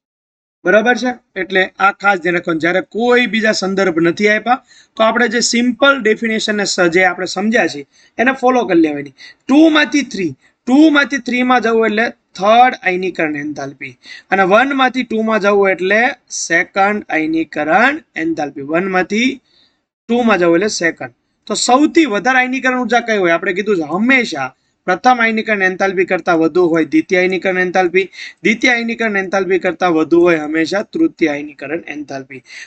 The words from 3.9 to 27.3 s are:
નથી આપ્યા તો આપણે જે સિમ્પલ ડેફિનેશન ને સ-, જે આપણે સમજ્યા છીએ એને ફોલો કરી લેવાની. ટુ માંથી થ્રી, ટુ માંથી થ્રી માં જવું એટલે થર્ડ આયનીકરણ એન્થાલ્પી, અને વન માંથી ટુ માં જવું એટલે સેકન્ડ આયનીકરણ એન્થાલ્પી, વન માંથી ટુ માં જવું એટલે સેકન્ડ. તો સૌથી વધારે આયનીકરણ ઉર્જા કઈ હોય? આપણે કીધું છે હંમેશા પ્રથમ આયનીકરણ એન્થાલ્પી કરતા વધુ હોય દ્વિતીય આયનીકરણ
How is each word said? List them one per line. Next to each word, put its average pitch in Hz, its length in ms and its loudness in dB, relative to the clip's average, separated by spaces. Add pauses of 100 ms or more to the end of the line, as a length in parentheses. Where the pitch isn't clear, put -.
નથી 170 300 2
આપ્યા 214 340 0 (340)
તો - 60 -2
આપણે 226 260 2
જે 226 120 -2
સિમ્પલ 247 600 0
ડેફિનેશન 220 560 -2
ને 202 80 -2
સ-, 175 300 0
જે 185 100 4
આપણે 180 220 -2
સમજ્યા 208 400 0
છીએ 143 200 -10 (320)
એને 247 140 2
ફોલો 247 320 0
કરી 175 160 2
લેવાની. 143 360 -2 (320)
ટુ 277 200 6
માંથી 294 340 2
થ્રી, 185 300 -6 (340)
ટુ 254 120 4 (120)
માંથી 285 280 0
થ્રી 247 240 -4
માં 254 180 2
જવું 226 260 0
એટલે 214 200 0 (320)
થર્ડ 233 360 4
આયનીકરણ 180 600 -4
એન્થાલ્પી, 143 560 -12 (380)
અને 190 120 2
વન 220 340 4
માંથી 254 260 0
ટુ 220 200 -4
માં 220 180 0
જવું 202 300 2
એટલે 190 320 0 (280)
સેકન્ડ 196 800 -2
આયનીકરણ 160 880 0 (200)
એન્થાલ્પી, 156 460 -6
વન 160 240 -2
માંથી 196 440 -2 (800)
ટુ 233 140 0
માં 220 160 2
જવું 170 180 2
એટલે 196 120 0
સેકન્ડ. 151 460 -6 (320)
તો 214 80 -6
સૌથી 294 520 2
વધારે 214 320 0
આયનીકરણ 254 420 -2
ઉર્જા 233 200 0
કઈ 226 160 -2
હોય? 180 160 2
આપણે 170 200 -2
કીધું 196 240 -2
છે 165 60 -2
હંમેશા 180 680 -2 (380)
પ્રથમ 240 340 2
આયનીકરણ 220 420 -2
એન્થાલ્પી 190 420 -2
કરતા 175 300 -2
વધુ 160 340 2
હોય 160 160 0
દ્વિતીય 160 360 0
આયનીકરણ 185 380 -2